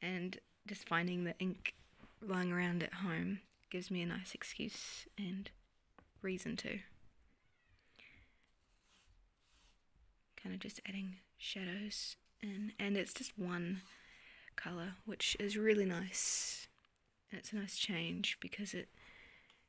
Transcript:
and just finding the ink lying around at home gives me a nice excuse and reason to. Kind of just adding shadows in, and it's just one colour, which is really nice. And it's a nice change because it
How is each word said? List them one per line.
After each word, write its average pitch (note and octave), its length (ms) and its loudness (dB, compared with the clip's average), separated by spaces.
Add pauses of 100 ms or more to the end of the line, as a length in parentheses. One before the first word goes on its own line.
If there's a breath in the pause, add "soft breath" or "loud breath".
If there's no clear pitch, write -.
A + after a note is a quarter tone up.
and F3+ 380 -2 (280)
just - 220 -6
finding F3 360 4
the E3+ 140 0
ink - 360 0 (520)
lying F3+ 260 4
around F3 300 4
at - 120 -2
home F3+ 460 0 (300)
gives F3+ 200 -2
me F3+ 120 2
a E3+ 40 0
nice F3+ 280 -4
excuse - 720 -6 (120)
and G3 320 -2 (720)
reason F#3 360 -2
to. - 200 -2 (3750 loud breath)
Kind F#3 120 -4
of F#3+ 60 -2
just G#3 280 -6
adding F#3+ 280 -4 (200)
shadows G3 800 -4 (240)
in, G#3 380 -2
and G3+ 180 4
it's F#3+ 160 2
just - 260 -4
one F3+ 440 0 (720 loud breath)
colour, F3 400 -4 (100)
which - 340 2
is G#3 180 2
really G#3+ 280 10
nice. - 840 2 (640)
And G3 100 -6
it's - 120 -10
a G#3+ 40 -2
nice G3 200 -2
change F3 640 0
because G3 320 -4
it - 160 -4 (800 loud breath)